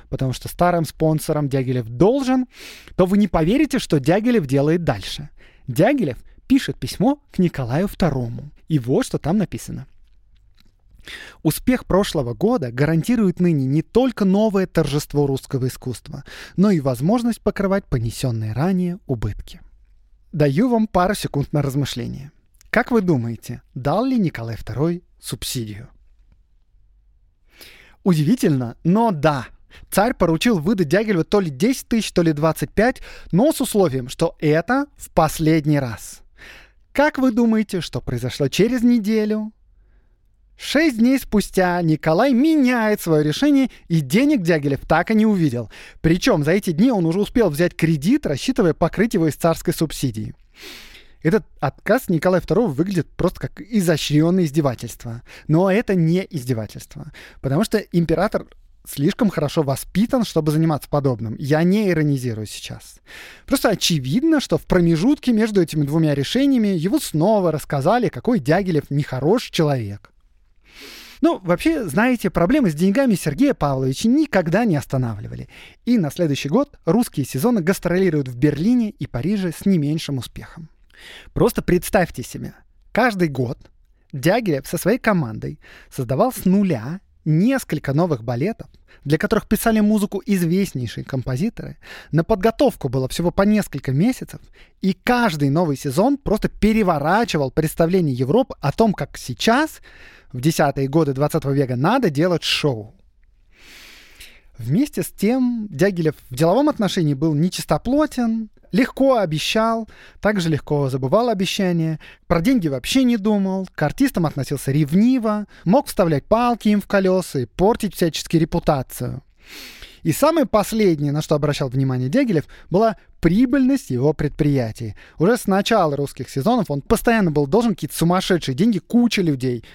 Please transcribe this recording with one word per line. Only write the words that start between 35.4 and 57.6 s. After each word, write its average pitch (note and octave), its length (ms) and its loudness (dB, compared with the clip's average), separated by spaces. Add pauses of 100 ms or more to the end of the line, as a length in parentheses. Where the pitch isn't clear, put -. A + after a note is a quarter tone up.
раз. A#2 400 -10 (720)
Как D4 260 0
вы C4 140 2
думаете, A3 500 0
что - 200 -8
произошло B2 480 -4
через A3+ 340 0
неделю? G#3+ 680 0 (1080)
Шесть C#4+ 360 0
дней B3 200 4
спустя F3+ 640 0
Николай E3 520 2
меняет B3 680 2
свое D#3 220 2
решение, C4+ 480 2 (180)
и E3 140 0
денег A3+ 400 2
Дягилев D#3+ 440 0
так E3+ 240 2
и A3+ 60 2
не G#3+ 100 4
увидел. D3+ 460 0 (300)
Причем E3+ 420 2
за D3 80 0
эти G3+ 200 0
дни G3+ 200 4
он F#3+ 140 0
уже E3+ 160 0
успел G#3 280 2
взять D#3+ 260 0
кредит, E3 500 0
рассчитывая G3 480 0
покрыть F#3 400 0
его E3 140 2
из C#3+ 80 -2
царской E3 380 0
субсидии. A#2 640 -4 (880)
Этот E3 220 2 (160)
отказ G3 480 -2
Николая F3+ 320 2
второго G#3 300 0
выглядит F3 360 -2
просто - 320 -4
как - 220 -12
изощренное E3+ 840 2
издевательство. B2 800 -4 (260)
Но F3+ 240 4
это G3+ 240 0
не F3 340 2
издевательство, B2+ 840 -8 (260)
потому C#3 240 0